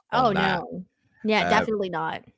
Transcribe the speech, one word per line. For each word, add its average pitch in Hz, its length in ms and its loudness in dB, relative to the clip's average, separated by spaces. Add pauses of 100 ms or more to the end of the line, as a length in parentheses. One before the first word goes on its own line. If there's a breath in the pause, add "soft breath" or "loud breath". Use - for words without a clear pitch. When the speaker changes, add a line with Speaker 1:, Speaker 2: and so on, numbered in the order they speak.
(120 soft breath)
Speaker 1:
on 247 140 2
Speaker 2:
Oh, 208 60 2
Speaker 1:
that. 165 280 0
Speaker 2:
no. 170 260 -12 (380)
Yeah, 208 220 2
Speaker 1:
Uh, 175 40 2
Speaker 2:
definitely 208 400 0
not. 160 320 -4 (160)